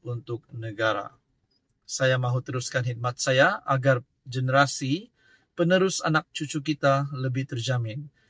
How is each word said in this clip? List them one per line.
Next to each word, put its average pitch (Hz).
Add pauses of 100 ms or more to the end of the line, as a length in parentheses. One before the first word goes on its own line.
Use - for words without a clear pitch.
untuk 120
negara. 110 (720)
"Saya 131
mahu 123
teruskan 123
khidmat 123
saya 143
agar 131 (240)
generasi 135 (480)
penerus 185
anak 156
cucu 151
kita 139
lebih 131
terjamin 123 (180)